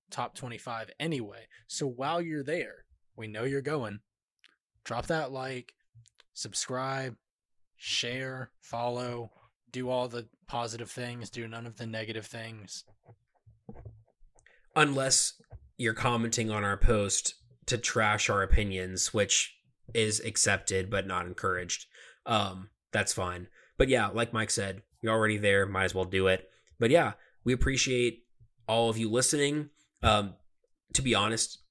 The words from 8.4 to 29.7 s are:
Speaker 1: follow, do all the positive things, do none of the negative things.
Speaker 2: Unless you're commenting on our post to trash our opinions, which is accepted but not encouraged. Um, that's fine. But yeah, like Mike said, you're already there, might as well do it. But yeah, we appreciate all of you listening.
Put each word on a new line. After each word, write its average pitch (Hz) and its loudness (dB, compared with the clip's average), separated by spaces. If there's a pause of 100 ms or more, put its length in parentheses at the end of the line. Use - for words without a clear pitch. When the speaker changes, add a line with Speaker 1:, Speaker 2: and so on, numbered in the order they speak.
Speaker 1:
follow, 120 -4 (400)
do 127 -6
all 127 0
the 117 -8 (180)
positive 117 -6
things, 120 -10
do 117 -10
none 117 -12
of 113 -14
the 117 -10
negative 110 -8
things. 113 -14 (1900)
Speaker 2:
Unless 135 2 (360)
you're 113 0
commenting 113 0
on 107 0
our 101 0
post 104 4 (320)
to 120 0
trash 107 0
our 101 2
opinions, 95 2
which - 2 (380)
is 107 2
accepted 98 0
but 98 0
not 90 -2
encouraged. 90 -4 (380)
Um, 101 -2 (220)
that's 104 0
fine. 90 -4 (300)
But 131 6
yeah, 117 4
like 113 -2
Mike 110 0
said, 98 -4 (200)
you're 110 2
already 110 4
there, 98 4
might 95 0
as 90 0
well 92 0
do 95 4
it. 92 2 (300)
But 117 4
yeah, 147 6 (320)
we 120 2
appreciate 127 2 (420)
all 117 4
of 110 2
you 110 0
listening. 143 2 (340)